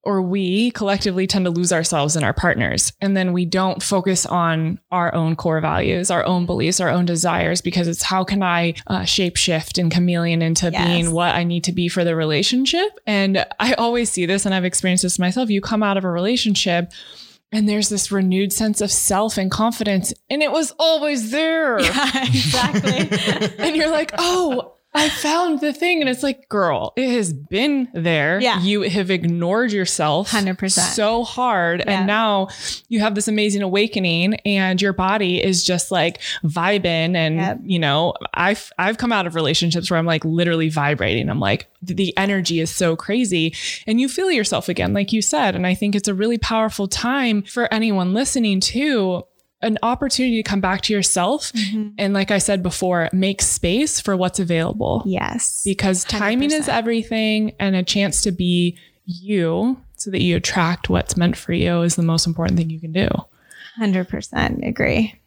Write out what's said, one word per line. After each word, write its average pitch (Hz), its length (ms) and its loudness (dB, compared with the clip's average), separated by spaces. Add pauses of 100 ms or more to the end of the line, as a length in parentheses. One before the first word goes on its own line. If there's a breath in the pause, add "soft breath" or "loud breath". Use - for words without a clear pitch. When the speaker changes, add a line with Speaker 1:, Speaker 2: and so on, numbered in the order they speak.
Speaker 1:
or 196 200 0
we 196 480 0
collectively 196 560 0
tend 190 200 0
to 175 40 0
lose 175 220 0
ourselves 160 420 0
in 160 80 0
our 107 100 2
partners. - 680 0
And 196 160 2
then 185 160 0
we 180 120 0
don't 185 380 0
focus 190 420 0
on 165 540 0 (140)
our 175 200 0
own 165 220 2
core 160 260 0
values, 180 520 0
our 170 120 2
own 180 220 2
beliefs, 170 320 0
our 175 120 0
own 175 160 2
desires, 170 540 0
because 175 280 0
it's, - 160 -4
"How 190 180 0
can 196 180 0
I, 170 340 0 (120)
uh, - 180 -2
shape 175 300 0
shift - 440 -2
and 170 120 2
chameleon 170 520 2
into 165 280 2
Speaker 2:
Yes. - 160 0
Speaker 1:
being 170 240 2
what 170 240 2
I 175 80 2
need 170 220 0
to 175 80 -2
be 175 160 0
for 175 160 0
the 165 100 2
relationship?" 247 880 0
And 196 400 2 (140)
I 247 140 2
always 233 360 0
see 175 180 -2
this, 190 200 0
and 190 80 0
I've 185 100 0
experienced 180 380 2
this 180 160 -2
myself. 202 320 0
You 196 100 2
come 214 220 -2
out 196 140 0
of 190 80 -2
a 180 60 -2
relationship 180 800 0 (580 loud breath)
and 214 180 2
there's 208 200 0
this 202 240 -2
renewed 190 400 2
sense 214 280 0
of 202 120 0
self 214 440 0
and 190 140 0
confidence. 208 640 0 (160)
And 294 100 -2
it 302 120 2
was 311 260 0
always 294 540 0
there. 311 480 0
Speaker 2:
<laughs> - 0 -
Yeah, 269 300 0 (120)
exactly. 208 1300 0
Speaker 1:
<laughs> - 40 -14
And 302 160 0
you're 311 160 2
like, 311 280 -2
"Oh, 349 560 0 (200)
I 302 160 2
found 320 500 0
the 294 140 -2
thing." 339 260 0
And 277 80 0
it's 247 140 -2
like, 269 260 -4
"Girl, 170 480 0
it 254 140 0
has 220 220 0
been 247 600 -2
there. 165 480 0
Speaker 2:
Yeah. 226 220 0
Speaker 1:
You 202 200 2
have 190 280 -2
ignored 175 600 0
yourself 180 600 0
Speaker 2:
Hundred 196 280 0
percent. 190 360 0
Speaker 1:
so 226 280 0
hard. 190 640 0
Speaker 2:
Yeah. 196 140 0
Speaker 1:
And 190 80 2
now 208 420 2 (400 loud breath)
you 226 120 0
have 214 140 2
this 208 140 -2
amazing 208 340 0
awakening, 190 720 2 (120)
and 190 340 2
your 196 140 2
body 185 480 0
is 185 220 2
just, 175 260 -2
like, 170 300 0 (240 loud breath)
vibing." 175 720 0
And, 160 220 0
Speaker 2:
Yep. 196 280 -2
Speaker 1:
you 185 140 0
know, 156 360 2 (180)
I've, 196 460 0
I've 202 180 0
come 240 160 -2
out 196 140 0
of 170 80 -6
relationships 165 560 0
where 170 80 2
I'm, 165 80 2
like, 160 180 0
literally 165 460 2
vibrating. 143 580 0
I'm 110 120 -2
like, 98 260 0 (200)
th-, 185 100 -4
the 190 200 0
energy 190 440 0
is 160 100 -2
so 165 260 0
crazy, 185 580 0 (320 loud breath)
and 220 140 2
you 269 80 2
feel 370 220 -2
yourself - 400 0
again, 180 240 0
like 196 180 0
you 220 80 2
said. 240 340 0
And 180 120 -2
I 180 80 2
think 202 200 0
it's 202 140 0
a 196 60 0
really 220 240 0
powerful 220 500 -2
time 240 540 0
for - 320 -2
anyone 196 400 2
listening 220 460 2
to 220 640 0 (380)
an 220 200 0
opportunity 254 540 0
to 220 120 -2
come 196 120 0
back 190 220 0
to - 100 -2
yourself. 196 600 0
Speaker 2:
Mm-hmm. 214 440 -2
Speaker 1:
And 202 160 -2
like 196 180 0
I 202 60 2
said 196 260 0
before, 180 520 0
make 190 260 0
space 226 640 0
for 196 120 0
what's 180 240 0
available. 175 680 0
Speaker 2:
Yes. - 580 -2
Speaker 1:
Because 190 400 0
timing 220 460 0
is - 20 2
Speaker 2:
Hundred 311 120 0
percent. 247 140 0
Speaker 1:
everything, 220 800 0
and 196 160 0
a 180 80 2
chance 202 400 0
to 202 100 0
be 175 440 2 (300 loud breath)
you 185 720 0 (160)
so - 140 -8
that 190 100 -2
you 175 160 2
attract 175 540 0
what's - 260 0
meant 175 220 2
for - 160 -4
you 175 260 2
is 170 160 0
the 175 60 0
most 165 240 2
important 170 320 0
thing 160 100 0
you 160 100 -6
can 160 140 -10
do. 185 160 2 (680 loud breath)
Speaker 2:
Hundred 190 340 0
percent - 520 -4
agree. - 520 -2 (120)